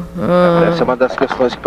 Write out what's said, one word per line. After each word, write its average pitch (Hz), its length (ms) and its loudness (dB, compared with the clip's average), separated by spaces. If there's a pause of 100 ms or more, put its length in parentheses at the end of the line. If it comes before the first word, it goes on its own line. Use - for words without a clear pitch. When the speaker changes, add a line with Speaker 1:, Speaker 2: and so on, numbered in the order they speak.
(180)
Speaker 1:
Ah. 170 520 2
Speaker 2:
Essa 170 120 0
é - 20 -2
uma 123 120 0
das 123 180 0
questões 127 400 -2
que - 60 -12
o - 60 -16